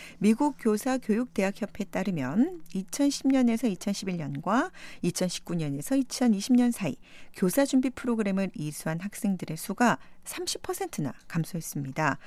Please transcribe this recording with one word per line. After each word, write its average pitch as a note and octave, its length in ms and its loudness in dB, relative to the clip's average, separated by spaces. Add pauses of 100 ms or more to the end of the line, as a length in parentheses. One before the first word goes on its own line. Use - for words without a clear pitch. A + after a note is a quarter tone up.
(180)
미국 A3+ 400 4
교사 A#3 400 2
교육대학협회에 G3+ 920 -2
따르면 F#3+ 720 0 (120)
이천십 C#4 540 0
년에서 B3+ 400 4
이천십일 F#3+ 480 -4
년과 E3+ 560 0 (300)
이천십구 F3 520 -2
년에서 D3+ 400 -2
이천이십 B3 640 2
년 B3 160 6
사이 F#3 240 -4 (360)
교사 G3+ 320 2
준비 C4 260 2
프로그램을 G3 640 0
이수한 D3+ 420 -4
학생들의 F#3 580 -4
수가 G#3 420 2 (260)
삼십 - 380 -6
퍼센트나 F4+ 520 -4 (140)
감소했습니다. D#3 1000 -2